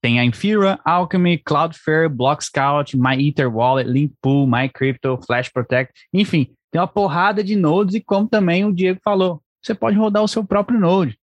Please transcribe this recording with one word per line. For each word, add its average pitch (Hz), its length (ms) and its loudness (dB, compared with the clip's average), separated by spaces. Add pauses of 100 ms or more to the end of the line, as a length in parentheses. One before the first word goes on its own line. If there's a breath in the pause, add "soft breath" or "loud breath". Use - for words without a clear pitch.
tem 120 200 2
a 120 40 2
Infura, 196 600 0
Alchemy, 175 540 0
Cloudflare, 160 720 -2
Blockscout, 139 880 -2
MyEther 131 560 2
Wallet, 123 380 0
Linkpool, 139 560 0
MyCrypto, 131 800 -2
Flash 123 220 -2
Protect, 127 440 -4 (220 soft breath)
enfim, 180 400 0 (160)
tem 165 100 -2
uma 185 60 0
porrada 196 560 -2
de 208 140 -2
nodes 185 400 2
e 220 40 -2
como 202 280 -2
também 190 360 2
o 208 80 0
Diego 185 300 -2
falou, 185 400 0 (180)
você - 140 -6
pode 214 220 0
rodar 214 260 2
o 214 60 0
seu 220 160 -4
próprio 208 340 0
node. 175 440 2